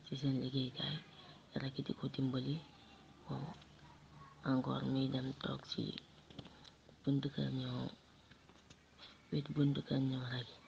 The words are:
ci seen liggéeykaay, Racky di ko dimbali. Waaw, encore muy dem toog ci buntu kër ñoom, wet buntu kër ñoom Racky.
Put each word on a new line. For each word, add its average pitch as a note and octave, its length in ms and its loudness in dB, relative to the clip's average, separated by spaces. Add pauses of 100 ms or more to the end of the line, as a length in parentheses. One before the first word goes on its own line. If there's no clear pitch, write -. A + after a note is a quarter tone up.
ci - 140 -6
seen C3+ 240 4
liggéeykaay, C3 560 0 (580)
Racky C3+ 280 -2
di - 120 -2
ko - 140 -2
dimbali. C3+ 480 2 (640)
Waaw, C#3 260 -4 (960)
encore C3+ 420 4
muy C3+ 220 4
dem C3 260 0
toog C3+ 340 -2
ci - 160 0 (1120)
buntu C#3 320 4
kër C#3 220 0
ñoom, B2+ 360 0 (1400)
wet D3 240 0
buntu C#3+ 320 6
kër C3+ 200 2
ñoom C3 240 2
Racky. B2 300 -4 (120)